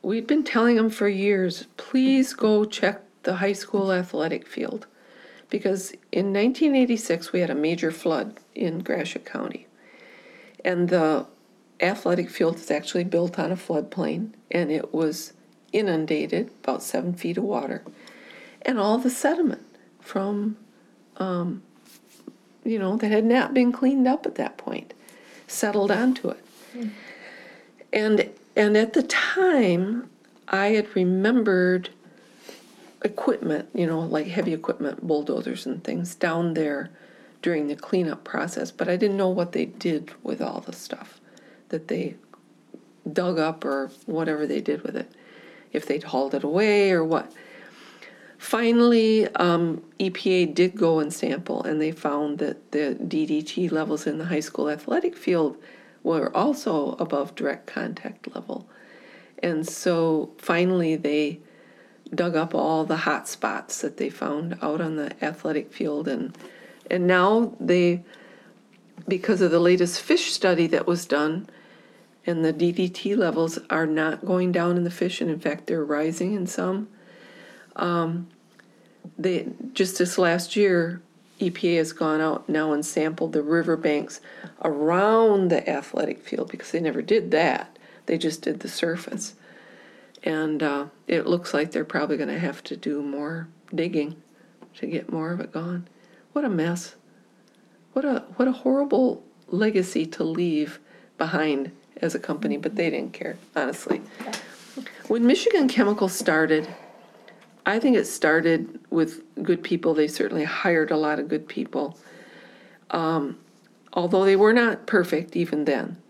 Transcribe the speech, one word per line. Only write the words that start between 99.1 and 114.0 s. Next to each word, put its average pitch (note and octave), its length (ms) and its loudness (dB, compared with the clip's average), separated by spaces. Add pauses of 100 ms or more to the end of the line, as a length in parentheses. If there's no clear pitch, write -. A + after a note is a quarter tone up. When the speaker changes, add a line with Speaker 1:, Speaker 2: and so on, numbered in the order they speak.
Speaker 1:
legacy F#3 580 0
to D#3+ 180 -6
leave D#3+ 560 -2 (380)
behind D3+ 520 0 (320)
as E3 120 -2
a D3 40 -4
company, - 380 -2
but D#3+ 200 -4
they E3+ 140 2
didn't D3+ 220 -6
care, - 240 -10 (180)
honestly. - 460 -2 (240)
Speaker 2:
Yeah. A3+ 80 -8 (760)
Speaker 1:
When A#3 180 4
Michigan D4 420 4
Chemical G#3+ 400 2
started, D#3 600 2 (960)
I G#3 140 2
think B3 180 4
it D3+ 100 4
started D#3+ 720 2 (120)
with D#3+ 320 0 (200)
good E3+ 200 0
people. E3+ 320 0
They D3+ 140 2
certainly - 360 -2
hired E3 460 0
a D#3 60 2
lot D3+ 220 0
of D3 100 -6
good D#3 200 -4
people. - 500 -6 (920)
Um, D#3+ 480 -2 (540)
although F#3 320 2